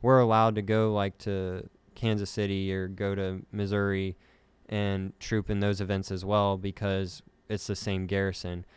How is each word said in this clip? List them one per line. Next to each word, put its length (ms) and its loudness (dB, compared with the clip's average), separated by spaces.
we're 180 6
allowed 340 6
to 80 -2
go, 320 2
like, 240 -2
to 500 -6
Kansas 340 0
City 420 0
or 140 -2
go 300 -2
to 340 -4
Missouri 640 0
and 480 -2
troop 300 -2
in 120 0
those 200 2
events 320 -2
as 140 -6
well 320 4
because 640 -4
it's 180 -6
the 80 -2
same 320 -4
garrison. 600 -2